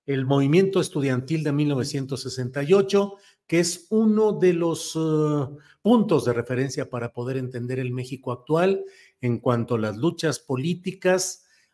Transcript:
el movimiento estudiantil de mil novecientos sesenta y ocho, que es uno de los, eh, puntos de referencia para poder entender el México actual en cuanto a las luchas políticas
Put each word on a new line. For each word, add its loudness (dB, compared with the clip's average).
el -2
movimiento 4
estudiantil -2
de 0
mil 0
novecientos -4
sesenta -6
y 2
ocho, 2
que 2
es -4
uno 4
de 4
los, -2
eh, 0
puntos 4
de 2
referencia -4
para -8
poder -6
entender -6
el -4
México -8
actual 0
en 0
cuanto 0
a 0
las -2
luchas -2
políticas -2